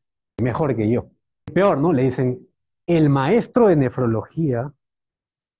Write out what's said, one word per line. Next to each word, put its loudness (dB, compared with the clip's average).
mejor -2
que -2
yo. -2
Peor, 2
¿no? 0
Le 0
dicen, -4
"El 2
maestro 2
de 4
nefrología -2